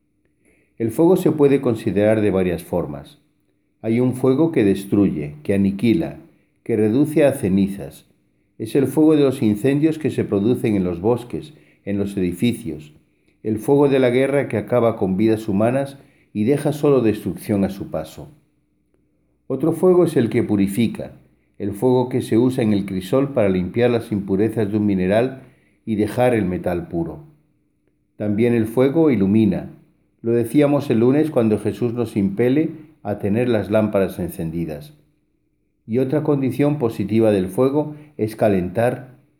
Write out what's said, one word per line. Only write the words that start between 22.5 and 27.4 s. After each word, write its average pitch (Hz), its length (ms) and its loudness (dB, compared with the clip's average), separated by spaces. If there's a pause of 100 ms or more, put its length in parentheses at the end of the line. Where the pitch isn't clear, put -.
en 107 80 2
el 98 120 0
crisol 131 480 -2
para 107 160 2
limpiar 92 420 0
las 117 200 -2
impurezas 101 600 -2
de 107 60 -2
un 107 80 0
mineral 101 600 0 (400)
y 110 100 -4
dejar 117 400 0
el 107 100 2
metal 90 440 -4
puro. 82 360 -8 (920)